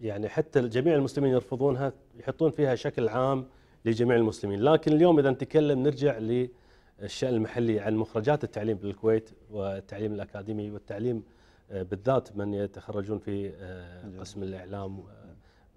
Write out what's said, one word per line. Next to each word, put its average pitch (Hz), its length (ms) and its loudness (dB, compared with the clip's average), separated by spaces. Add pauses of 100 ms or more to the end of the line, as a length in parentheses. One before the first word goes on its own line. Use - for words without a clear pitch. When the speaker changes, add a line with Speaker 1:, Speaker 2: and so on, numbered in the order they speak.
Speaker 1:
يعني، 104 280 -4
حتى 143 380 0
جميع 131 280 2
المسلمين 139 360 2
يرفضونها، 131 640 0 (260)
يحطون 147 320 0
فيها 135 240 2
شكل 123 340 -2
عام 127 360 0 (400)
لجميع 117 300 4
المسلمين. 107 460 0
لكن 151 320 4
اليوم 160 260 8
إذا 139 120 4
نتكلم، 143 520 2
نرجع 139 340 0
للشأن 123 1160 -4
المحلي 110 460 0
عن 110 160 0
مخرجات 110 480 0
التعليم 107 340 -4
بالكويت 110 520 0 (220)
والتعليم 101 600 -6
الأكاديمي 104 580 -8
والتعليم، 107 520 -6 (480)
آه، 95 120 -6
بالذات 101 540 -2
من 101 160 -4
يتخرجون 101 680 -6
في، 98 400 -6
آه، 90 460 -14
Speaker 2:
نعم. 92 140 -16
Speaker 1:
قسم 95 240 -12
الإعلام، 95 560 -10
آه، 92 360 -20 (420)